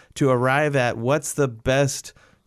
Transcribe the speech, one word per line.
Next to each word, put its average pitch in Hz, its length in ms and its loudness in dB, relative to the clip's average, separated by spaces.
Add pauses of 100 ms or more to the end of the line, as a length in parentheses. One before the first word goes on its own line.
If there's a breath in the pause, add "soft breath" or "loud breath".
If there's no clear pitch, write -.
(140)
to 139 160 2
arrive 131 460 2
at 123 220 0
what's 135 360 -2
the 143 140 0
best, 131 640 -2 (340 soft breath)